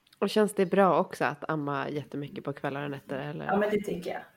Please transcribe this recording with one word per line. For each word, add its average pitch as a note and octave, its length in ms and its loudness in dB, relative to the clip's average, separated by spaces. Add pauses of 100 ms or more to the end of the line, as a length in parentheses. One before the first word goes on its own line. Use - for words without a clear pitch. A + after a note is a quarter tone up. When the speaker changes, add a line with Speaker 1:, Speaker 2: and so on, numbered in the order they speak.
(200)
Speaker 1:
Och G3+ 100 2
känns G#3 240 4
det G3 120 4
bra F3+ 340 6
också F#3 260 -2
att C3 240 -2
amma C#3+ 400 -2
jättemycket C#3+ 540 -8
på C#3 100 -4
kvällar C#3+ 300 -6
och C#3+ 80 -4
nätter, C#3 280 -8
eller? D3 260 -8
Speaker 2:
Ja, G3 120 2
men G#3 120 2
det G#3 120 0
tycker F3+ 300 -6
jag. - 100 -8 (160)